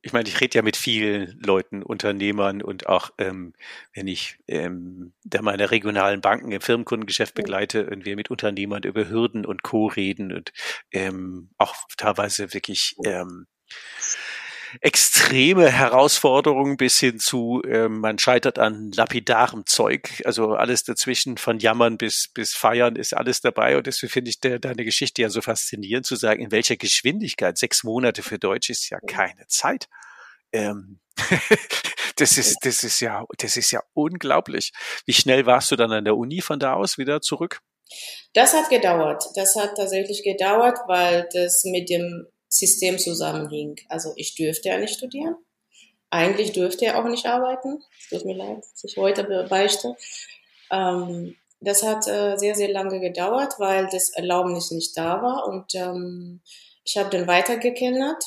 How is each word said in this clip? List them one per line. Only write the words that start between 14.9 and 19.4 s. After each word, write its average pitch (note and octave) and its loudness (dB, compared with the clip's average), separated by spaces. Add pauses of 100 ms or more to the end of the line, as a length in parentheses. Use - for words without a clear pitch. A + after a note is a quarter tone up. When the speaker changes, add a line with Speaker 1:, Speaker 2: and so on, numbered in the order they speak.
Speaker 1:
Herausforderungen C#3 6
bis B2+ 4
hin A#2+ 2
zu, A#2+ -2
ähm, A2+ 2
man G#2+ -2
scheitert B2 4
an G#2+ 0
lapidarem A2+ 2